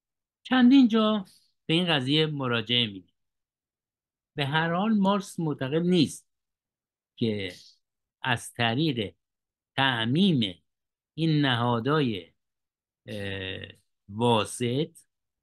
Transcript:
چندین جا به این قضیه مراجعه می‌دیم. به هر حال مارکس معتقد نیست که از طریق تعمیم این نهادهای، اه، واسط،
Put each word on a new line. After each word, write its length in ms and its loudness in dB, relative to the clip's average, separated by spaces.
چندین 440 6
جا 380 2
به 80 -2
این 120 2
قضیه 400 2
مراجعه 640 -2
می‌دیم. 260 -14
به 100 -2
هر 280 0
حال 240 0
مارکس 420 0
معتقد 420 -2
نیست 480 0
که 380 -4
از 320 -6
طریق 640 -4
تعمیم 880 0
این 320 0
نهادهای، 880 -2
اه، 600 -10
واسط، 880 -2